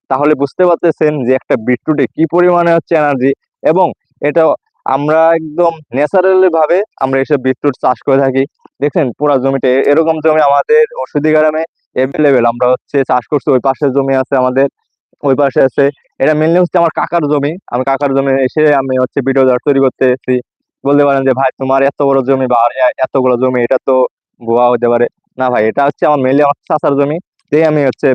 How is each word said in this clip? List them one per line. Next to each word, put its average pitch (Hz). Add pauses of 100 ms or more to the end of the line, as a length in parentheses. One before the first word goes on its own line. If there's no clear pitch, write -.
তাহলে 147
বুঝতে 139
পারতেছেন 160 (100)
যে 120
একটা 131
বিটরুটে 127
কি -
পরিমাণে 175
হচ্ছে 170
এনার্জি। 139 (320)
এবং 165 (340)
এটা 160 (420)
আমরা 147 (140)
একদম 165 (200)
ন্যাচারালি 185
ভাবে 160 (200)
আমরা 135
এসব 135
বিটরুট 131
চাষ 131
করে 135
থাকি। 135 (360)
দেখছেন 147
পুরা 147
জমিতে, 131 (160)
এরকম 160
জমি 156
আমাদের 143 (140)
ওষুধি 143
গ্রামে 156 (280)
অ্যাভেলেবেল। 135
আমরা 120
হচ্ছে -
চাষ 127
করছি, -
ওই 127
পাশে 135
জমি 135
আছে 131
আমাদের, 127 (560)
ওই 135
পাশে 139
আছে। 135 (340)
এটা 143
mainly 160
হচ্ছে 180
আমার 170
কাকার 170
জমি, 143 (160)
আমি 123
কাকার 139
জমি 135
এসে 135 (120)
আমি 135
হচ্ছে 127
ভিডিও 131 (200)
তৈরি 139
করতে 135
এসেছি। 127 (480)
বলতে 143
পারেন 139
যে, 131
"ভাই, 131
তোমার 135
এত 139
বড় 139
জমি 131
বা 120 (160)
এ-, 127
এতগুলো 127
জমি, 127
এটা 123
তো 131 (460)
ভুয়া 120
হতে 120
পারে।" 120 (320)
না 127
ভাই, 120
এটা 110
হচ্ছে 143
আমার 151
mainly 135
আমার 143
চাচার 151
জমি, 143 (340)
তাই 156
আমি 151
হচ্ছে 135